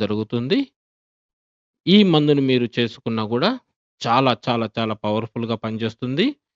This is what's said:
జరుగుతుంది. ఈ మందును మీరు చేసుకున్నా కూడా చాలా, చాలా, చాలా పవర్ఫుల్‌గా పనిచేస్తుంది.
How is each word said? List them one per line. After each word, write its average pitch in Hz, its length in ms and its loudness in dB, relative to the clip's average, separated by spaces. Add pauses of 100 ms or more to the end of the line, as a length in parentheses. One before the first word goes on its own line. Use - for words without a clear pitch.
జరుగుతుంది. 110 560 -2 (1300)
ఈ 180 100 6 (160)
మందును 147 380 4
మీరు 123 160 2 (100)
చేసుకున్నా 113 460 -4 (100)
కూడా 139 180 0 (500)
చాలా, 123 320 2 (120)
చాలా, 117 220 0 (100)
చాలా 110 180 -2 (100)
పవర్ఫుల్‌గా 113 600 -4
పనిచేస్తుంది. 113 640 -4 (300)